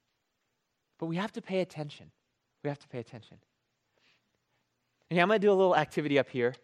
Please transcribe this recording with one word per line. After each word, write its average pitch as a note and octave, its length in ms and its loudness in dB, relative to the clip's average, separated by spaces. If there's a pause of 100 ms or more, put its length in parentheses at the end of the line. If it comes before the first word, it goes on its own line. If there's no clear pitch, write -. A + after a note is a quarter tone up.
(1000)
But E3 80 -6
we E3 80 -6
have G3+ 180 -6
to - 80 -12
pay F#3+ 200 -4
attention. D#3 500 -12 (520)
We D3 60 -6
have C#3+ 100 -8
to - 80 -20
pay B2+ 120 -12
attention. A2+ 380 -18 (1700)
And E3 80 -2
yeah, F3 60 6
I'm F#3 40 4
gonna G#3+ 120 4
do G#3 120 4
a - 20 6
little F#3+ 220 4
activity D3 440 0
up B2 100 0
here B2+ 340 -2